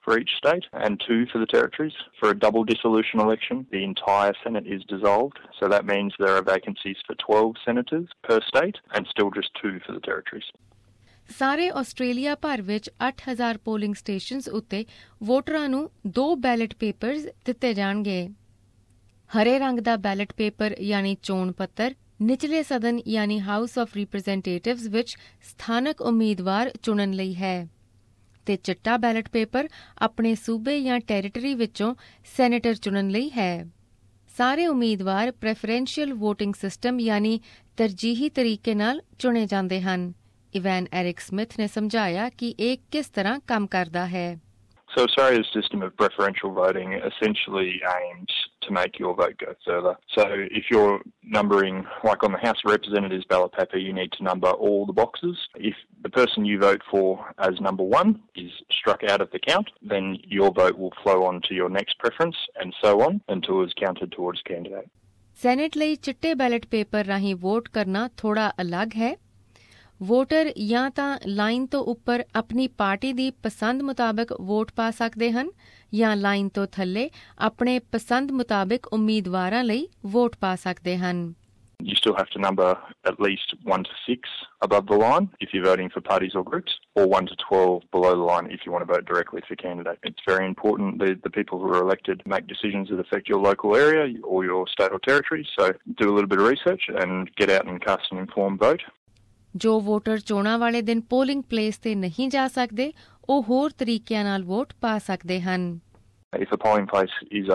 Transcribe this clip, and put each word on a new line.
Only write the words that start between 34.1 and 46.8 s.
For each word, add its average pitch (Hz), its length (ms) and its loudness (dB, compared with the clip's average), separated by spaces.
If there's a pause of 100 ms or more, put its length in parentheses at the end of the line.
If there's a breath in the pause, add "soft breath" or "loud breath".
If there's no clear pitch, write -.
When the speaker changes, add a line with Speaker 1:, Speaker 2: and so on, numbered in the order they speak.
Speaker 2:
ਸਾਰੇ 277 300 2
ਉਮੀਦਵਾਰ 220 640 0
ਪ੍ਰੈਫਰੈਂਸ਼ੀਅਲ 247 800 -4
ਵੋਟਿੰਗ 208 480 -2
ਸਿਸਟਮ 240 380 -4
ਯਾਨੀ 220 400 2 (380 soft breath)
ਤਰਜੀਹੀ 226 520 0
ਤਰੀਕੇ 226 460 0
ਨਾਲ 226 260 0 (180)
ਚੁਣੇ 233 260 2
ਜਾਂਦੇ 190 360 -2
ਹਨ। 180 300 -2 (420)
ਇਵੈਨ 185 400 -2
ਐਰਿਕ 175 260 -2
ਸਮਿਥ 214 400 -6
ਨੇ 214 80 0
ਸਮਝਾਇਆ 208 720 -2
ਕਿ 240 220 -6
ਇਹ 247 180 0 (140)
ਕਿਸ 302 240 -4
ਤਰ੍ਹਾਂ 214 320 -2
ਕੰਮ 214 200 0
ਕਰਦਾ 180 400 -2
ਹੈ। 175 200 -4 (640)
Speaker 1:
So 127 140 2
Australia's 123 500 4
system 104 320 -2
of 92 40 -8 (120)
preferential 98 560 2
voting 92 340 0 (160)